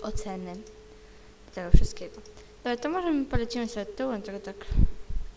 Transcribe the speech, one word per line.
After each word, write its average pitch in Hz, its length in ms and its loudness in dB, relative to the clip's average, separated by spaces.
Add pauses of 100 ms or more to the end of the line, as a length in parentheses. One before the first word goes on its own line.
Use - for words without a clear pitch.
oceny 190 500 -8 (960)
do - 80 -20
tego 175 220 -6
wszystkiego. - 380 6 (500)
Dobra, 247 120 -2
to 294 120 -6
może 349 240 -2
my 277 120 0
polecimy 240 440 -2
sobie 208 180 -8
tyłem, 226 360 -6
tego 208 180 -12
tak... 196 160 -14 (800)